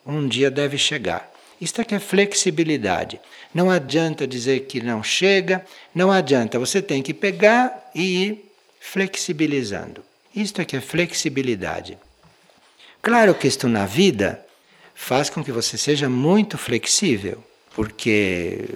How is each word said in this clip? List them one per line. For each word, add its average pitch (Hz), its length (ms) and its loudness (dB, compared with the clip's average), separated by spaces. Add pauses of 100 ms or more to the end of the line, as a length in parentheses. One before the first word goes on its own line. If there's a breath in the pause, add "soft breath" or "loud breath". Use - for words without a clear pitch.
um 143 220 -2
dia 131 220 2
deve 139 280 -2
chegar. 104 520 -2 (300 loud breath)
Isto 180 220 -6
é - 20 0
que 214 100 -4
é 202 60 0
flexibilidade. 160 1200 0 (340 loud breath)
Não 180 160 4
adianta 156 560 0
dizer 127 360 0
que 131 200 -8
não 113 220 -4
chega, 185 600 2 (300 loud breath)
não 185 180 4
adianta. 135 460 2
Você 127 240 0
tem 139 220 -2
que 151 100 -6
pegar 214 800 2
e 180 300 0
ir 214 280 -6 (280)
flexibilizando. 147 1200 -4 (320)
Isto 202 260 -4
é 165 40 -2
que - 100 -8
é 131 60 -4
flexibilidade. 127 1160 -4 (1040 soft breath)
Claro 226 340 6
que - 120 0
isto 127 200 0
na 107 180 2
vida 107 580 0 (520 soft breath)
faz - 340 0
com 156 140 -8
que 135 80 -8
você 113 260 -4
seja 143 320 0
muito 165 480 2
flexível, 110 840 -2 (320)
porque 98 1000 0